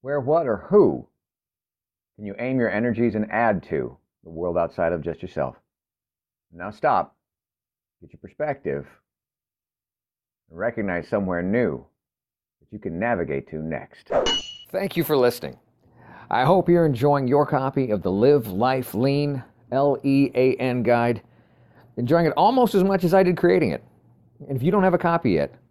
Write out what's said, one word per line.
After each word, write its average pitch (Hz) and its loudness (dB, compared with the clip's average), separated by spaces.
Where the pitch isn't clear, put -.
Where, 143 -4
what, 147 0
or 107 0
who 120 4
can 104 -16
you 98 -10
aim 131 -2
your 113 2
energies 113 0
and 107 -4
add 107 0
to 65 -6
the 82 -20
world 85 -4
outside 82 -2
of 85 -4
just 78 -8
yourself? 69 -6
Now 87 -12
stop, 110 -2
get - -20
your - -20
perspective, 104 -8
and 80 -18
recognize 101 -4
somewhere 92 -2
new 95 -2
that - -20
you 107 -16
can 82 -10
navigate 85 -4
to 80 -12
next. - -12
Thank 190 -6
you 165 0
for 151 0
listening. 120 0
I 123 0
hope 175 2
you're 170 4
enjoying 139 0
your 143 2
copy 135 -2
of 101 -2
the 92 -2
Live 120 4
Life 120 -2
Lean, 139 -2
L 139 0
E 139 2
A 127 2
N 123 -2
Guide, 120 2
enjoying 160 2
it 151 2
almost 240 2
as 185 4
much 190 0
as 165 2
I 190 6
did 180 2
creating 170 4
it. - -8
And 139 -6
if 113 -4
you 165 2
don't 196 2
have 185 4
a 175 2
copy 170 0
yet 73 0